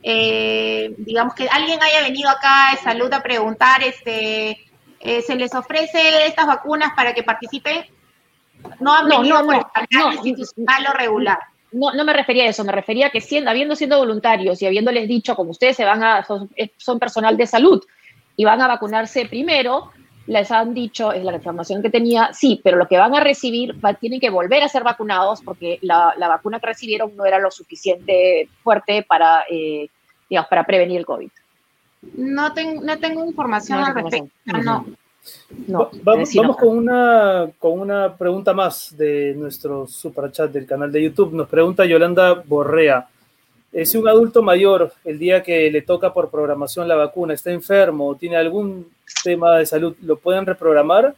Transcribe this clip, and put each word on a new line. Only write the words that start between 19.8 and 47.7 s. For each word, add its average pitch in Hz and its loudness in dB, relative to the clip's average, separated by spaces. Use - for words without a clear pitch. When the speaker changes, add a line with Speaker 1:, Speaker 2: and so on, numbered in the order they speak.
Speaker 2:
les 208 -2
han 226 0
dicho, 226 -4
es 185 -6
la 180 -4
información 170 -8
que 226 -2
tenía, 233 2
sí, 254 2
pero 180 4
lo 180 2
que 185 4
van 233 4
a 294 4
recibir, 262 -2
va, 202 0
tienen 240 -8
que 240 0
volver 190 0
a 294 -2
ser 262 -4
vacunados 208 -2
porque 175 -8
la, 170 2
la 175 -2
vacuna 208 -2
que 226 -8
recibieron 214 -6
no 202 -6
era 190 2
lo 190 0
suficiente 180 0
fuerte 208 0
para, 165 4
eh, 156 -6
digamos, 170 -2
para 170 2
prevenir 180 0
el 170 -6
covid. 123 -10
Speaker 1:
No 277 -4
ten-, 320 -8
no 311 -6
tengo 320 -6
información 269 -6
Speaker 2:
No 277 0
hay 269 -2
Speaker 1:
al 254 -6
Speaker 2:
información. 170 -6
Speaker 1:
respecto, 226 -4
no. 220 -2
Speaker 3:
Ujú. - -14
Speaker 2:
No, 185 -4
Speaker 3:
Va-, - 0
va-, 214 6
Speaker 2:
es 233 2
decir, - 0
Speaker 3:
vamos 247 2
Speaker 2:
no. 247 2
Speaker 3:
con 226 4
una, 233 2
con 170 0
una 196 -2
pregunta 190 -2
más 185 -4
de 147 -2
nuestro 143 -8
superchat 147 -6
del 135 -6
canal 143 -6
de 151 0
YouTube. 160 0
Nos 156 -6
pregunta 180 2
Yolanda 175 4
Borrea, 143 2
eh, 165 -4
si 226 -2
un 220 2
adulto 226 6
mayor, 190 4
el 151 -10
día 180 2
que 160 2
le 151 0
toca 180 -2
por 165 -2
programación 147 -4
la 165 2
vacuna, 156 -2
está 175 -8
enfermo 175 0